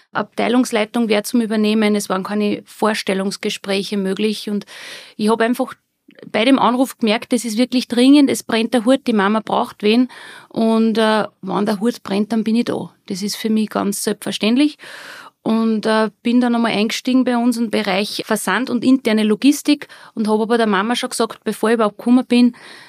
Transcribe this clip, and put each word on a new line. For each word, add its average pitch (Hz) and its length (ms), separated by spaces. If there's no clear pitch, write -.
Abteilungsleitung 226 920
wer 208 160
zum - 160
Übernehmen, 214 540
es 202 160
waren 190 120
keine 208 440
Vorstellungsgespräche 202 1300
möglich 202 540
und 208 160
ich 214 140
hab 226 100
einfach 247 320
bei 214 140
dem 262 140
Anruf 247 400
gemerkt, 226 340
das 247 140
ist 214 100
wirklich 247 320
dringend, 269 400
es - 140
brennt 233 320
der 233 100
Hut, 262 220
die 240 80
Mama 208 260
braucht - 420
wen 233 260
und, 226 480
äh, 220 260
wenn 190 240
der 208 160
Hut 240 220
brennt, 202 280
dann 220 140
bin 220 120
ich 240 100
da. - 280
Das 190 160
ist 202 140
für - 120
mich 220 220
ganz 202 340
selbstverständlich 226 720
und, 226 460
äh, 220 240
bin 247 200
dann 240 120
einmal 233 180
eingestiegen 240 520
bei 247 140
uns 233 180
im 233 140
Bereich 208 560
Versand 220 420
und 233 160
interne 233 400
Logistik 277 640
und 220 160
hab 214 120
aber 226 180
der 226 80
Mama 208 280
schon - 140
gesagt, - 340
bevor 220 280
ich 233 60
überhaupt 214 200
gekommen 254 300
bin, 240 280